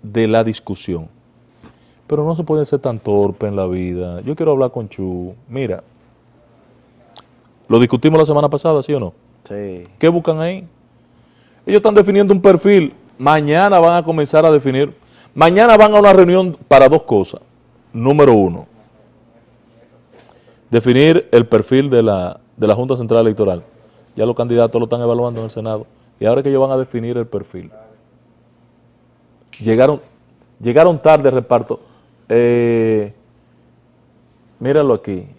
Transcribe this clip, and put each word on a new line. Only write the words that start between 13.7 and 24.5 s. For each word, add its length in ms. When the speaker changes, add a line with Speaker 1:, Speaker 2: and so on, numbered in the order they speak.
Speaker 1:
van 160
a 80
comenzar 420
a 60
definir. 420
Mañana 420
van 180
a 40
una 140
reunión 440
para 200
dos 140
cosas. 380
Número 420
uno, 320
definir 640
el 140
perfil 440
de 140
la, 340
de 120
la 80
Junta 200
Central 260
Electoral. 420
Ya 100
los 80
candidatos 460